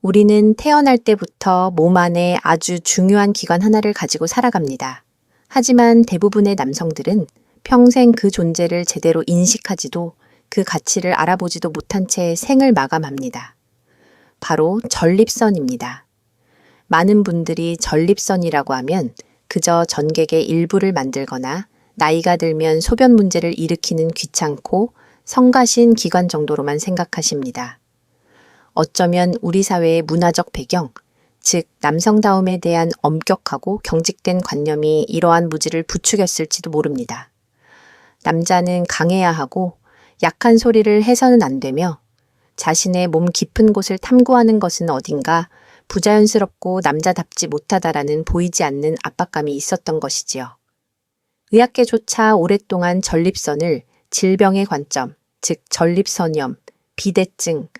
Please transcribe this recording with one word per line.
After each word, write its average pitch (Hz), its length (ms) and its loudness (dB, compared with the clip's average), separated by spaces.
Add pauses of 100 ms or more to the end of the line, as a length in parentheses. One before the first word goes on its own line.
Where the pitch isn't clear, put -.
우리는 208 540 4
태어날 294 420 4
때부터 190 760 0
몸 175 260 4
안에 175 460 0
아주 170 360 -2
중요한 202 540 2
기관 180 280 -2
하나를 214 320 2
가지고 165 340 -6
살아갑니다. 143 760 -4 (440)
하지만 240 560 4
대부분의 202 520 2
남성들은 160 720 -4 (360)
평생 247 480 6
그 226 180 2
존재를 175 560 -2
제대로 165 400 0
인식하지도 175 880 -2 (360)
그 196 140 -2
가치를 180 500 -4
알아보지도 175 560 -2
못한 185 380 -4
채 170 280 -2
생을 269 360 2
마감합니다. 139 840 -2 (840)
바로 165 400 0 (100)
전립선입니다. 175 1160 0 (840)
많은 196 340 4
분들이 170 520 -4
전립선이라고 165 1000 0
하면 135 380 -4 (360)
그저 170 340 0
전객의 160 640 -2
일부를 185 480 0
만들거나 135 760 -6 (280)
나이가 165 420 0
들면 160 420 0
소변 240 360 4
문제를 180 440 0
일으키는 165 500 -2
귀찮고 165 840 -4 (320)
성가신 247 720 4
기관 180 340 0
정도로만 147 500 -4
생각하십니다. 147 1000 -6 (960)
어쩌면 180 680 0
우리 185 220 0
사회의 165 400 0
문화적 170 500 0
배경, 147 380 -6 (500)
즉 - 260 -4 (140)
남성다움에 185 800 0
대한 170 320 -2 (100)
엄격하고 160 800 -4
경직된 165 580 -4
관념이 151 680 -2
이러한 170 400 2
무지를 160 340 -4
부추겼을지도 - 840 -4
모릅니다. 143 640 -6 (920)
남자는 175 640 0
강해야 180 440 2
하고 165 420 -4 (500)
약한 226 340 4
소리를 214 460 4
해서는 247 380 4
안 135 180 -2
되며 143 400 -4 (560)
자신의 180 520 -2
몸 160 180 0
깊은 214 480 2
곳을 190 240 -4
탐구하는 240 640 4
것은 175 300 -4
어딘가 147 600 -4 (380)
부자연스럽고 208 960 0
남자답지 170 640 -2
못하다라는 156 800 -4
보이지 175 380 -2
않는 147 400 -4
압박감이 151 520 -6
있었던 160 440 -4
것이지요. 131 580 -8 (960)
의학계조차 226 800 2
오랫동안 180 680 0
전립선을 165 800 -2 (260)
질병의 196 560 0
관점, 143 500 -6 (240)
즉 - 300 -6
전립선염, 170 880 -2 (400)
비대증, 180 720 -4 (100)